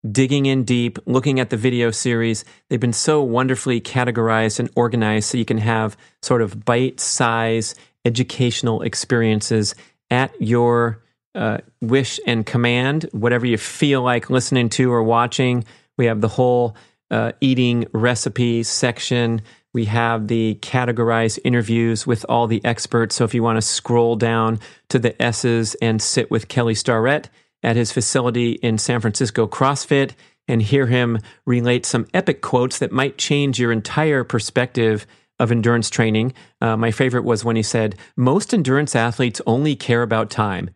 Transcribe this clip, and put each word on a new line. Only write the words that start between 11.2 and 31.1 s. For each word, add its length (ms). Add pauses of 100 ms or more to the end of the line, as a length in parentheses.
uh, 240 (220)
wish 460
and 180
command, 680
whatever 340
you 100
feel 460
like 260
listening 400
to 240
or 100
watching. 640 (320)
We 80
have 160
the 80
whole, 480 (340)
uh, 300
eating 540
recipe 680
section. 800 (320)
We 140
have 420
the 320
categorized 840
interviews 640
with 220
all 180
the 160
experts. 540
So 80
if 80
you 100
wanna 200
scroll 540
down 440 (300)
to 80
the 220
S's 560
and 260
sit 280
with 180
Kelly 260
Starrett 560 (320)
at 140
his 140
facility 640 (100)
in 140
San 240
Francisco 460
CrossFit 640 (360)
and 140
hear 260
him 320 (280)